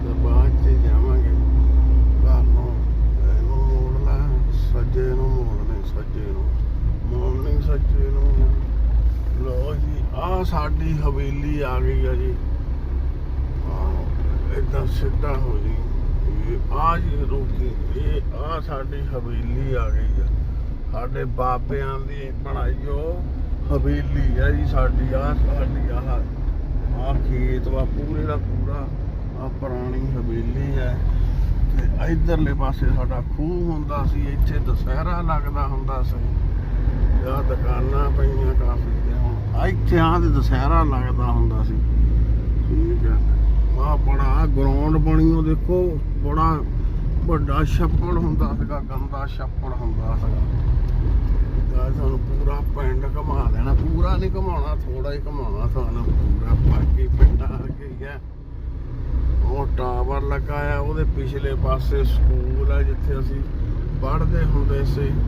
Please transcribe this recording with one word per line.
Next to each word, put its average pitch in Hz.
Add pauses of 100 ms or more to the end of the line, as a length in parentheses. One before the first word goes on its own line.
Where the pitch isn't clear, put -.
ਤੇ 62 (100)
ਬਾਅਦ 62
ਚ 62 (100)
ਜਾਵਾਂਗੇ 60 (920)
ਘਰ -
ਨੂੰ। - (600)
ਇਹਨੂੰ - (100)
ਮੋੜ - (120)
ਲੈ, - (520)
ਸੱਜੇ 123
ਨੂੰ 117
ਮੋੜਨੇ, 117
ਸੱਜੇ -
ਨੂੰ - (640)
ਮੋੜਨੇ, -
ਸੱਜੇ 147
ਨੂੰ। - (1120)
ਲਓ 156
ਜੀ, 147 (120)
ਆਹ 185
ਸਾਡੀ 156
ਹਵੇਲੀ 143
ਆ 127
ਗਈ 127
ਆ 131
ਜੀ। 123 (1400)
ਆਹ, -
ਏਦਾਂ -
ਸਿੱਧਾ -
ਹੋ 110
ਜੀ। - (720)
ਇਹ -
ਆ 165
ਜੀ 143
ਰੋਕੀ, - (240)
ਇਹ -
ਆ 165
ਸਾਡੀ 139 (120)
ਹਵੇਲੀ 120
ਆ 117
ਗਈ -
ਆ। - (640)
ਸਾਡੇ 135 (140)
ਬਾਬਿਆਂ 131
ਦੀ - (140)
ਬਣਾਈ 135
ਉਹ 147 (500)
ਹਵੇਲੀ 143
ਆ -
ਜੀ -
ਸਾਡੀ। 131
ਆਹ 131
ਸਾਡੀ -
ਆਹ, - (880)
ਆਹ - (140)
ਖੇਤ 131
ਵਾ 131
ਪੂਰੇ 151
ਦਾ 151
ਪੂਰਾ, 143 (540)
ਆਹ 175 (100)
ਪੁਰਾਣੀ 127
ਹਵੇਲੀ 127
ਆ। 123 (760)
ਤੇ -
ਇੱਧਰਲੇ 160
ਪਾਸੇ 135
ਸਾਡਾ - (140)
ਖੂਹ 170
ਹੁੰਦਾ 147 (100)
ਸੀ, 143 (120)
ਇੱਥੇ -
ਦੁਸਹਿਰਾ 165
ਲੱਗਦਾ 147
ਹੁੰਦਾ 131
ਸੀ। - (1040)
ਆਹ 139
ਦੁਕਾਨਾਂ -
ਪਈਆਂ -
ਕਾਫੀ - (140)
ਤੇ -
ਹੁਣ - (200)
ਆਹ 160
ਇੱਥੇ 180
ਆਹ 165
ਤੇ 170
ਦੁਸਹਿਰਾ 143
ਲੱਗਦਾ 117
ਹੁੰਦਾ 117
ਸੀ। - (920)
ਠੀਕ -
ਆ। 53 (640)
ਆਹ 139
ਬੜਾ, -
ਆਹ 151
ਗਰਾਊਂਡ 139
ਬਣੀ, 156
ਉਹ 160
ਦੇਖੋ, 175 (420)
ਬੜਾ 156 (600)
ਵੱਡਾ 151
ਛੱਪੜ 165
ਹੁੰਦਾ 156
ਸੀਗਾ, 147 (100)
ਗੰਦਾ 135 (120)
ਛੱਪੜ -
ਹੁੰਦਾ -
ਸੀਗਾ। - (1300)
ਤਾਂ 160
ਤੁਹਾਨੂੰ 139
ਪੂਰਾ - (160)
ਪਿੰਡ - (100)
ਘੁਮਾ 147
ਦੇਣਾ, -
ਪੂਰਾ -
ਨਹੀਂ 185
ਘੁਮਾਉਣਾ, 185
ਥੋੜ੍ਹਾ 135
ਹੀ 147
ਘੁਮਾਉਣਾ 113
ਤੁਹਾਨੂੰ -
ਪੂਰਾ, - (140)
ਬਾਕੀ - (120)
ਪਿੰਡਾਂ -
ਵਰਗੇ -
ਹੀ 135
ਆ। 143 (1300)
ਉਹ 131 (100)
ਟਾਵਰ 131
ਲੱਗਾ 143 (160)
ਆ, -
ਉਹਦੇ 151 (120)
ਪਿਛਲੇ 135 (100)
ਪਾਸੇ 131
ਸਕੂਲ -
ਆ -
ਜਿੱਥੇ -
ਅਸੀਂ - (600)
ਪੜ੍ਹਦੇ 160
ਹੁੰਦੇ 139
ਸੀ। 143 (160)